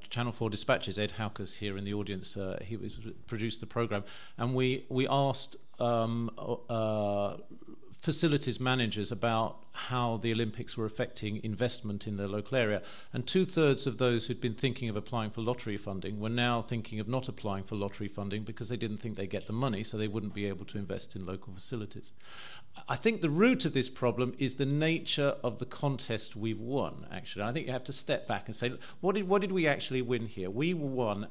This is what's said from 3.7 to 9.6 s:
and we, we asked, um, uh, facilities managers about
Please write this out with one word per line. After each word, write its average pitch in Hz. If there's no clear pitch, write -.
and 127
we, 131
we 127
asked, 135
um, 117
uh, 104
facilities 143
managers 120
about 113